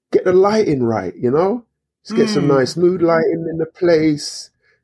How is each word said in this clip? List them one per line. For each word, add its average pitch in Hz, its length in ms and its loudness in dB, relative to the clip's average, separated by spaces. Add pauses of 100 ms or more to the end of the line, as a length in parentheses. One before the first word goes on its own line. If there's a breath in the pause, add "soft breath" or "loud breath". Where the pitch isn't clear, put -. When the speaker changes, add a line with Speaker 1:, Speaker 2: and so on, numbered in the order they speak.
(120)
Speaker 1:
get - 120 2
the 180 80 0
lighting 190 520 2
right, 104 320 -2
you 120 140 -2
know? 190 340 0 (420)
Just 214 100 -8
get 220 120 2
some 208 160 -2
Speaker 2:
Mm. 143 140 2
Speaker 1:
nice 127 180 -2
mood 175 260 0
lighting 165 480 0
in 165 80 -8
the 160 80 -4
place. 160 840 -2 (340)